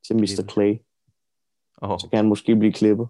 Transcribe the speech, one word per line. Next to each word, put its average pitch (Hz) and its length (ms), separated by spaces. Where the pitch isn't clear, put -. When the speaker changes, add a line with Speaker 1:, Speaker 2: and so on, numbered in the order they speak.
Speaker 1:
Til 110 100
mister 98 280
Speaker 2:
Lige - 80
Speaker 1:
Clay. 104 260
Speaker 2:
Åh. 98 180
Speaker 1:
Så - 100
kan 113 80
han 107 100
måske 107 280
blive 107 180
klippet. 110 360